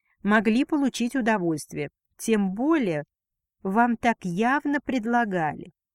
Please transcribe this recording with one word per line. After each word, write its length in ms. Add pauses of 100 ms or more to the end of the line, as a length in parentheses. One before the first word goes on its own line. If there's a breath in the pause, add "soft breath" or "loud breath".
(220)
Могли 420
получить 500
удовольствие. 760 (260)
Тем 380
более 500 (580)
вам 340
так 280
явно 560
предлагали". 920 (220)